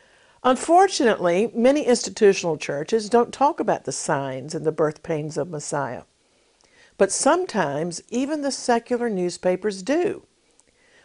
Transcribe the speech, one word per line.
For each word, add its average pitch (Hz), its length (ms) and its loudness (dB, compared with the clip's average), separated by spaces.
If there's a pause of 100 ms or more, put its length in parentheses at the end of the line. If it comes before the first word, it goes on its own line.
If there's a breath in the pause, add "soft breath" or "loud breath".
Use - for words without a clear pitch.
(440 soft breath)
Unfortunately, 254 1080 4
many 262 320 4
institutional 196 720 2
churches 156 520 -4
don't 233 260 2
talk 294 240 2
about - 280 -2
the - 40 -6
signs 135 640 -4
and 151 100 -6
the 156 60 0
birth 156 320 0
pains 156 340 -6
of 156 140 -4
Messiah. 139 540 -8 (920 soft breath)
But 196 140 2
sometimes 175 1000 -2
even 277 340 -4
the 277 100 -4
secular 233 580 -2
newspapers 185 720 -2
do, 277 400 -2 (840 soft breath)